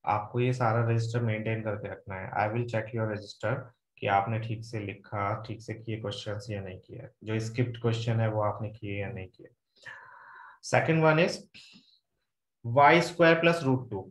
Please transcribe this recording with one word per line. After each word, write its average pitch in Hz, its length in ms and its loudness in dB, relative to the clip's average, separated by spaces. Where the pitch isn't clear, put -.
आपको 110 360 0
ये 127 120 4
सारा 117 380 4
register 117 320 0
maintain 110 400 0
करके 101 280 -4
रखना 98 240 -10
है। 92 180 -8
I 104 220 0
will 120 160 -2
check 110 240 -2
your 110 140 -2
register 107 440 -4
कि 107 80 -6
आपने 104 340 2
ठीक 113 240 -6
से 113 160 -8
लिखा, 104 640 -6
ठीक - 200 -12
से 113 120 -10
किए 110 260 -10
questions 104 500 -8
या 101 100 -6
नहीं 95 180 -12
किए, - 300 -18
जो 110 160 -4
skipped 117 420 -4
question 113 380 0
है 113 100 2
वो 107 120 -2
आपने 104 280 -4
किए 101 300 -8
या 98 100 -6
नहीं 92 180 -12
किए। - 200 -20
Second 160 300 4
one 156 220 6
is - 120 -6
वाई 143 360 6
स्क्वायर 165 400 6
प्लस 170 220 4
रूट 131 280 0
टू, 95 100 -6